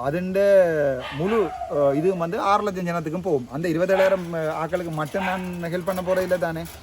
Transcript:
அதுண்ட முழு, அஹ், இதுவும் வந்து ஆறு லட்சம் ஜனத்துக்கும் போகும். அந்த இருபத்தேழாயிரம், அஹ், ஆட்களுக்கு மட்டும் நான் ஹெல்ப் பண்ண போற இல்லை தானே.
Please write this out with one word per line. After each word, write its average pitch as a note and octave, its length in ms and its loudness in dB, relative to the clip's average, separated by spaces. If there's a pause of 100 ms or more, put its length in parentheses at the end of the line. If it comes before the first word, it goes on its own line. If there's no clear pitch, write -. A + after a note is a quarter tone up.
அதுண்ட F3+ 340 -2 (800)
முழு, G3+ 200 0 (340)
அஹ், C#3+ 240 4
இதுவும் F3+ 220 2
வந்து E3+ 220 -4
ஆறு G3+ 240 2
லட்சம் F#3 220 -4
ஜனத்துக்கும் E3+ 440 -4
போகும். C3 220 0
அந்த D#3+ 180 -4
இருபத்தேழாயிரம், F#3+ 640 2
அஹ், D#3+ 200 -4
ஆட்களுக்கு E3 380 -4
மட்டும் D#3 340 -4
நான் F#3 200 -4 (180)
ஹெல்ப் E3+ 220 -4
பண்ண F#3 180 -4
போற F#3 180 0
இல்லை F#3 160 0
தானே. E3 260 -4 (180)